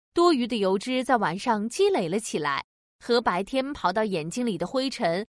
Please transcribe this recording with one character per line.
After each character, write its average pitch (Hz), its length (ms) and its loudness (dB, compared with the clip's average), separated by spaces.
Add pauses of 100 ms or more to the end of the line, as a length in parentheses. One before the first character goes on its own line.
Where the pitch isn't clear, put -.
(120)
多 349 200 6
余 247 120 2
的 240 120 -2
油 196 200 2
脂 254 280 -2
在 247 140 4
晚 180 200 -2
上 214 300 0
积 392 200 2
累 269 200 0
了 185 100 -2
起 - 180 -6
来， 143 280 -2 (340)
和 240 220 2
白 202 240 0
天 262 280 -2
跑 180 200 0
到 220 100 0
眼 175 260 -2
睛 247 160 -4
里 208 140 -2
的 175 80 -2
灰 262 240 -2
尘， 185 340 -2 (100)